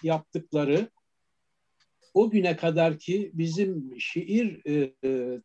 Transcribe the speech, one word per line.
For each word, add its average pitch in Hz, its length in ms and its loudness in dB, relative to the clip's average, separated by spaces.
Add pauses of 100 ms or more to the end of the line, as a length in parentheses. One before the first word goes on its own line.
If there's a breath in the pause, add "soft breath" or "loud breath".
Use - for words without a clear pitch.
yaptıkları 160 880 0 (1200)
o 214 160 6
güne 180 260 2
kadarki 170 800 0
bizim 165 640 -4
şiir, 190 640 -2
e, 143 280 0 (100)
e, 127 400 -2